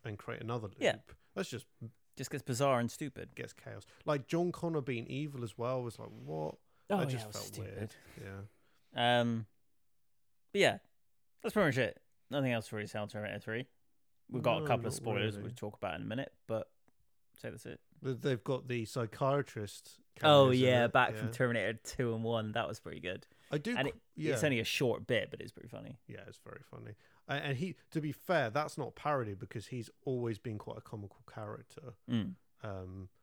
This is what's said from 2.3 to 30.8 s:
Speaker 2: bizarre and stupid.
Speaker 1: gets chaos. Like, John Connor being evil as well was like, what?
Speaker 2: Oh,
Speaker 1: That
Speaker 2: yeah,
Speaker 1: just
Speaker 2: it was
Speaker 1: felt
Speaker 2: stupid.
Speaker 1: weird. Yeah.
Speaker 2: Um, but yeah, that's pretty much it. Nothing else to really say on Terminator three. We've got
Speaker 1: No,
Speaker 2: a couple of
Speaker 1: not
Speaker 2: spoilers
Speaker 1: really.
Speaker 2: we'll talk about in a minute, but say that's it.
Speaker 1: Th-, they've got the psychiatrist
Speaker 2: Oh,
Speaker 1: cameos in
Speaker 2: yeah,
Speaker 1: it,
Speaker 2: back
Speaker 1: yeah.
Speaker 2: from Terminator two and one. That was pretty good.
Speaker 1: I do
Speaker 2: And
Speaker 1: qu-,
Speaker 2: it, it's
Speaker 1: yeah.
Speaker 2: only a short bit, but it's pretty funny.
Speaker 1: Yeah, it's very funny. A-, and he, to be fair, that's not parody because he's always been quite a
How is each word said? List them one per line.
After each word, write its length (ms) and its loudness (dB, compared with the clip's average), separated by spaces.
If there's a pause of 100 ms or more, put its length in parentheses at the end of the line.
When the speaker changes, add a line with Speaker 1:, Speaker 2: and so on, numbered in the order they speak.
Speaker 2:
bizarre 360 4
and 120 0
stupid. 440 -10
Speaker 1:
gets 180 -10
chaos. 300 -14 (220)
Like, 220 0
John 240 2
Connor 300 0
being 260 -2
evil 360 -4
as 140 -8
well 240 0
was 160 -6
like, 120 -12
what? 460 -6 (360)
Speaker 2:
Oh, 80 4
Speaker 1:
That 100 0
Speaker 2:
yeah, 80 -2
Speaker 1:
just 60 -6
Speaker 2:
it 40 -10
was 100 -10
Speaker 1:
felt 100 -6
Speaker 2:
stupid. 480 -8 (240)
Speaker 1:
weird. 260 -10 (500)
Yeah. 260 6
Speaker 2:
Um, 240 0 (1080)
but 80 4
yeah, 160 6 (640)
that's 120 -4
pretty 160 6
much 80 2
it. 220 2 (300)
Nothing 220 2
else 180 0
to 60 -6
really 120 -4
say 120 -6
on 80 -4
Terminator 320 -6
three. 260 -4 (640)
We've 140 -2
got 160 4
Speaker 1:
No, 60 -2
Speaker 2:
a 20 0
couple 200 2
of 60 -2
Speaker 1:
not 0 -
Speaker 2:
spoilers 440 0
Speaker 1:
really. 100 -6
Speaker 2:
we'll 80 -8
talk 220 -8
about 180 -4
in 80 -8
a 20 -6
minute, 260 -4 (160)
but 220 -4 (720)
say 120 -8
that's 160 -14
it. 120 -10 (240)
Speaker 1:
Th-, 160 -2
they've 240 0
got 240 -2
the 180 -2
psychiatrist 1120 -2 (240)
Speaker 2:
Oh, 220 12
Speaker 1:
cameos 160 8
in 60 8
Speaker 2:
yeah, 180 8
Speaker 1:
it, 80 0
Speaker 2:
back 200 6
Speaker 1:
yeah. 60 -6
Speaker 2:
from 120 -2
Terminator 420 2 (100)
two 320 -2
and 80 -2
one. 300 0
That 140 0
was 120 -6
pretty 200 -10
good. 280 -6 (240)
Speaker 1:
I 80 2
do 180 -2
Speaker 2:
And 100 2
Speaker 1:
qu-, 20 0
Speaker 2:
it, 120 -10 (300)
it's 100 2
Speaker 1:
yeah. 60 4
Speaker 2:
only 120 4
a 60 0
short 400 2
bit, 240 2
but 120 -10
it's 100 -10
pretty 180 -18
funny. 380 -12
Speaker 1:
Yeah, 200 -14
it's 160 -18
very 260 -14
funny. 260 -14 (320)
A-, 60 -4
and 240 -2
he, 180 -4 (160)
to 100 -2
be 100 -4
fair, 380 2
that's 300 -2
not 160 -6
parody 400 -2
because 320 -10
he's 240 -8 (140)
always 340 -2
been 180 -6
quite 220 -10
a 20 -14